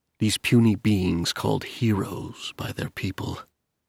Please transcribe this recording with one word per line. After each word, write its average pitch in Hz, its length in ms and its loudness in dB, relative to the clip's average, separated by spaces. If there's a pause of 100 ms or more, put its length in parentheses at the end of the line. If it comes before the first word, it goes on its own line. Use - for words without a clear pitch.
(180)
these 107 200 0
puny 113 380 4
beings 90 560 2
called 107 320 -2
heroes - 920 -4
by - 160 -8
their - 180 -8
people, 92 500 -8 (480)